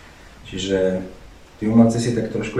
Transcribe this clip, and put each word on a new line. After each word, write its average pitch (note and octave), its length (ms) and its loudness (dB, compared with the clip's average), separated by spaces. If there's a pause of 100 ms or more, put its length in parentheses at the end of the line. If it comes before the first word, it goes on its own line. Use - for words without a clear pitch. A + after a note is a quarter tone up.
(480)
Čiže F#2 560 -2 (560)
tí G#2+ 80 -2
umelci A#2 320 6
si A#2 160 -2
tak - 160 -4
trošku - 280 -6